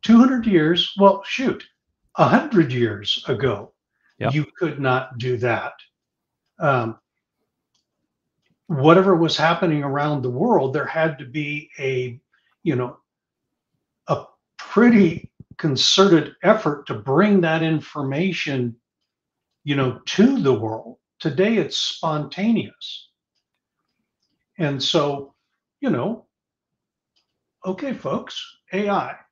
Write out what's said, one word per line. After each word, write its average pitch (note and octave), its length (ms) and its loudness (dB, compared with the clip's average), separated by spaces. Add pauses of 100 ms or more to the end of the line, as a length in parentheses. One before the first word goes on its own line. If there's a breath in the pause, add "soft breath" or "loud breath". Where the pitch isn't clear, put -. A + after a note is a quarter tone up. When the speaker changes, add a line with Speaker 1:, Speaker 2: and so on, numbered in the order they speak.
Speaker 1:
Two A#3 160 6
hundred B3+ 280 4
years, F3 520 2
well, G3 260 6
shoot, - 400 -4 (520)
a D#3 120 4
hundred D#3 460 2
years G#2 540 -4
ago, A#2 440 -4 (460)
Speaker 2:
Yep. A2 160 -2
Speaker 1:
you D3+ 120 -2 (120)
could C#3+ 220 -4
not C3 400 -2
do B2 180 -4
that. A#2+ 360 -4 (880)
Um, B2 380 -2 (1700)
whatever F3 500 6
was E3 220 0
happening D#3+ 460 0
around C#3+ 400 -4
the B2+ 60 -4
world, C#3+ 440 0
there C#3 120 -2
had D#3+ 340 -4
to C#3 60 -14
be D3 440 -8 (100)
a, B2+ 400 -6 (440)
you D3+ 120 0
know, B2 220 -6 (1080)
a - 180 -4 (320)
pretty G#3 760 2 (260)
concerted E3 880 2
effort E3+ 440 0
to C#3+ 80 -8
bring F3+ 460 2
that D#3+ 220 0
information, D3 1120 -4 (880)
you C#3+ 120 -2
know, B2+ 300 -2
to B3 360 2
the C3+ 120 2
world. A2+ 440 -6 (220)
Today, F#3+ 380 0
it's - 200 -4
spontaneous. - 1300 -6 (1500)
And C#3 240 -4
so, C#3+ 520 -2 (460)
you F#4 100 -2
know, E3+ 360 -4 (1400)
okay, G#3 280 -6
folks, - 500 -8 (300)
A G3+ 160 -2
I. C#3+ 260 -2 (160)